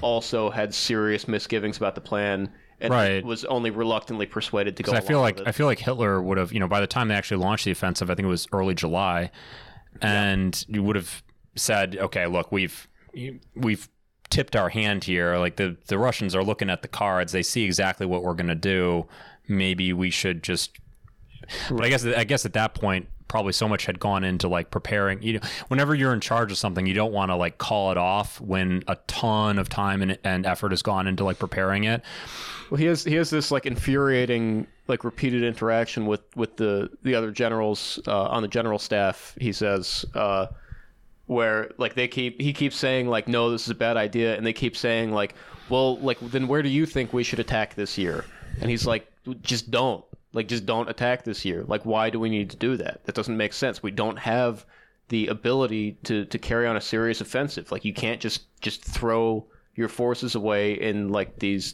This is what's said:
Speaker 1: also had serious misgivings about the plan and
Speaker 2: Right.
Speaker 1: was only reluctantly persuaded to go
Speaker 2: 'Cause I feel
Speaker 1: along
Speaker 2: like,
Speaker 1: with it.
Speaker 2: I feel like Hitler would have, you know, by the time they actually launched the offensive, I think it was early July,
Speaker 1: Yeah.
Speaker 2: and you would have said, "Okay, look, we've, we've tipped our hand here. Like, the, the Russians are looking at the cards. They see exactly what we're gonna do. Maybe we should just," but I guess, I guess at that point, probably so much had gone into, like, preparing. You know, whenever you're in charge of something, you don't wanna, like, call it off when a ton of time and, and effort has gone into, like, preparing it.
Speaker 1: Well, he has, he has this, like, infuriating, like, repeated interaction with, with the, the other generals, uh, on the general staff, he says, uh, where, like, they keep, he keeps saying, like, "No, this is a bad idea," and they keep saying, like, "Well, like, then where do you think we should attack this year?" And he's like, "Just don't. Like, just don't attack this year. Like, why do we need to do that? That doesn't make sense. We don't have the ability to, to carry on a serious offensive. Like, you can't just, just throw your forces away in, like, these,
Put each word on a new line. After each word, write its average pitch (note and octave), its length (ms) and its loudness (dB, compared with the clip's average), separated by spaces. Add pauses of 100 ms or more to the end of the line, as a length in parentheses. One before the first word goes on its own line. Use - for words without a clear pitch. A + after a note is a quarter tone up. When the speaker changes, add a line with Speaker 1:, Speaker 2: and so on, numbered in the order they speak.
Speaker 1:
also A#2 480 0
had G#2 240 -2
serious G#2+ 540 0
misgivings G#2+ 500 -2
about G2 180 -2
the - 60 -8
plan G2+ 500 -2 (300)
and A#2 100 0
Speaker 2:
Right. G2 320 4
Speaker 1:
was A2+ 220 -6
only A#2+ 240 0
reluctantly A2 560 -2
persuaded G2+ 500 -2
to - 80 -6
go - 80 0
Speaker 2:
'Cause G#2+ 100 4
I - 60 -6
feel D3+ 120 4
Speaker 1:
along C3 40 6
Speaker 2:
like, A2 120 4
Speaker 1:
with G2 100 -10
it. - 40 0
Speaker 2:
I - 40 2
feel D3 140 2
like B2 120 2
Hitler G#2+ 420 2
would F#2+ 160 0
have, F2+ 140 0
you G#2+ 80 0
know, F#2 80 2
by G2+ 140 2
the G2 60 2
time B2 200 0
they G#2+ 80 2
actually G2 260 0
launched G2 220 0
the G2+ 80 2
offensive, F2+ 400 0
I F2+ 40 0
think G2 100 0
it F#2 40 2
was F2+ 220 -2
early F#2+ 240 2
July, F2 560 0 (680)
Speaker 1:
Yeah. G#2 300 2
Speaker 2:
and F#2+ 360 0
you G#2 160 -2
would G#2 140 2
have - 260 -8 (320)
said, G2 400 0
"Okay, F#2+ 300 0
look, F2 260 0
we've, F#2+ 380 -2 (640)
we've A2 320 0 (420)
tipped - 280 0
our F#2+ 120 4
hand G#2 360 0
here. F2 320 2
Like, F2 180 0
the, F2+ 220 0 (100)
the G2+ 100 0
Russians G#2+ 380 0
are F#2+ 80 4
looking G2+ 260 0
at F2+ 120 -2
the - 80 -10
cards. F#2 420 0
They F2+ 120 2
see A#2 200 0
exactly F#2+ 420 0
what F2+ 180 0
we're F2+ 100 0
gonna E2+ 220 0
do. F2 500 2 (420)
Maybe F#2 460 2
we F#2 160 0
should F2 340 -2
just," - 340 -2 (960)
but A#2 140 0
I A#2+ 40 4
guess, B2+ 160 2
I A#2 200 2
guess C3 200 0
at G2+ 80 -4
that A2 200 2
point, F#2 340 0 (200)
probably G2 260 0
so A2 140 2
much G#2+ 180 0
had F2+ 140 -4
gone G2 240 0
into, F#2 240 0
like, F2 220 0
preparing. G2 520 0
You A2+ 120 -2
know, G#2+ 60 -2 (300)
whenever C#3+ 260 2
you're C3+ 180 2
in A2+ 60 0
charge A#2 320 2
of F#2+ 60 -4
something, F#2 280 0
you F#2 80 2
don't G#2+ 200 0
wanna, F#2+ 240 2
like, F2 200 0
call G2 340 0
it F2+ 60 2
off F#2+ 440 0
when F#2 460 0
a F#2+ 100 -2 (100)
ton G#2+ 500 2
of F#2+ 120 0
time G2 320 0
and, F#2+ 220 0
and F#2 220 0
effort F#2+ 260 0
has F2+ 100 2
gone F#2+ 260 0
into, F#2+ 160 0
like, F#2 160 0
preparing F#2+ 460 0
it. A#2 160 0 (680)
Speaker 1:
Well, - 100 -2
he D#3+ 60 4
has, E3+ 180 2
he D3+ 120 0
has D#3+ 140 2
this, D3+ 220 0
like, C#3 140 0
infuriating, B2 1000 2 (200)
like, B2 160 0
repeated B2 400 0
interaction A2+ 600 0
with, G#2 160 0 (140)
with A2+ 220 -2
the, G2+ 320 2 (140)
the C3 120 2
other A2+ 160 0
generals, A2 760 0
uh, G2+ 180 2
on A#2 180 0
the G#2 40 -2
general A2 320 0
staff, - 600 0
he A#2 120 0
says, G2 520 -2 (100)
uh, G2 340 0 (800)
where, A2 540 0
like, A#2 160 0
they B2 120 2
keep, B2 320 -4
he C#3+ 140 0
keeps C#3 220 0
saying, C3 320 2
like, A2+ 200 0
"No, A#2+ 220 4
this A#2 140 0
is - 60 -4
a A#2 60 -2
bad A#2 220 2
idea," A2+ 400 2
and A2 80 -4
they A2+ 80 0
keep - 240 -4
saying, A2+ 340 0
like, G#2 220 0 (360)
"Well, B2+ 280 4
like, C3 240 -2
then B2+ 260 -2
where C#3+ 140 2
do C#3+ 80 0
you D3 160 2
think C3+ 280 -2
we B2 100 2
should A#2 160 -2
attack A2 340 0
this G2+ 240 -4
year?" F2 260 -2 (380)
And - 80 0
he's A#2 160 0
like, A2+ 260 -2 (300)
"Just A#2 300 -4
don't. A#2+ 340 0 (280)
Like, A2+ 160 -2
just A2+ 160 -2
don't A2+ 240 0
attack B2 340 0
this A2 220 -6
year. F2 200 -2
Like, G#2 200 -2
why A2 240 2
do A2+ 100 -2
we A2+ 100 0
need G#2 200 0
to - 80 -14
do B2+ 200 0
that? - 280 -8
That - 100 -4
doesn't A2+ 220 -2
make G#2+ 160 0
sense. - 280 -2
We G#2 80 -4
don't G#2+ 300 -2
have A#2 460 0 (420)
the A2 200 0
ability A2 640 0 (100)
to, G#2 220 0
to A2+ 120 -6
carry A#2 300 0
on A2+ 80 2
a G2+ 60 0
serious A2+ 400 0
offensive. C3 500 -4
Like, G2 140 -6
you G#2 80 -4
can't A#2 260 -2
just, - 240 -4 (160)
just - 240 -8
throw A2+ 640 0 (300)
your A2+ 120 0
forces A#2+ 480 -2
away G#2 380 2
in, G#2 360 -2
like, G2 300 -2
these, G2 340 -2